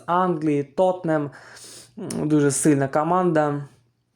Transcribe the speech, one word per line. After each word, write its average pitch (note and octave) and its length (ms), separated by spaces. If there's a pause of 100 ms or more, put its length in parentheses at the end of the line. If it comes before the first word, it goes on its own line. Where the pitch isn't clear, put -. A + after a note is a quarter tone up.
Англії, D#3+ 580
Тоттенем. D#3+ 680 (680)
М, D#3+ 320
дуже C#3+ 220
сильна C#3 360
команда. D3+ 800 (480)